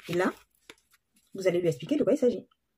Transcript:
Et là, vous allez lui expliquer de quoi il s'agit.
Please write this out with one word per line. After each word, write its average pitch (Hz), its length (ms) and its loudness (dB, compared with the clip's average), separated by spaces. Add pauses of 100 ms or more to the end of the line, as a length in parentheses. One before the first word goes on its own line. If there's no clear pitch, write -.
Et 170 60 -4
là, 180 180 0 (1000)
vous 190 140 0
allez 175 120 2
lui 175 80 0
expliquer 160 280 -2
de 262 80 0
quoi 196 80 2
il 294 60 2
s'agit. - 280 0 (320)